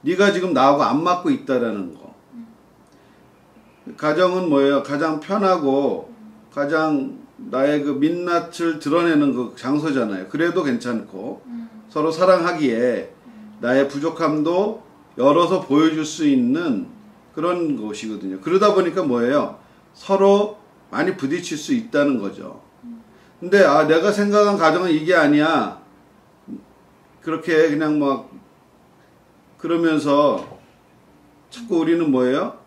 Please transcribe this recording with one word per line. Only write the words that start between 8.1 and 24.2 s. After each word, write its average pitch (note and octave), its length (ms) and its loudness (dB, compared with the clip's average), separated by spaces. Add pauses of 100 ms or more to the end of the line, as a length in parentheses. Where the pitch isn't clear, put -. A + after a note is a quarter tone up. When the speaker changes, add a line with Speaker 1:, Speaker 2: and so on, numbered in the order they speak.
Speaker 1:
드러내는 D3 540 2
그 A#2+ 220 -6
장소잖아요. B2+ 720 -4
그래도 E3 360 -2
괜찮고, A#2 840 -6
Speaker 2:
음. - 220 -14 (220)
Speaker 1:
서로 D#3 200 -2
사랑하기에 D#3 1000 0 (140)
Speaker 2:
음. - 340 -20
Speaker 1:
나의 C3 280 2
부족함도 D#3+ 920 -2 (360)
열어서 E3 420 4
보여줄 D#3 440 2
수 D3+ 220 -4
있는 C3 640 0 (460)
그런 E3 420 -2
곳이거든요. G#2 640 -8
그러다 F#3+ 340 2
보니까 F3 280 0
뭐예요? B2 560 0 (340)
서로 G3 680 2 (320)
많이 D#3+ 260 -2
부딪힐 D3+ 420 -6
수 - 160 -4
있다는 C3+ 440 0
거죠. - 440 -12 (220)
Speaker 2:
음. - 180 -18 (360)
Speaker 1:
근데, F#3+ 260 4
아, D3+ 220 4
내가 E3 240 4
생각한 G3+ 460 2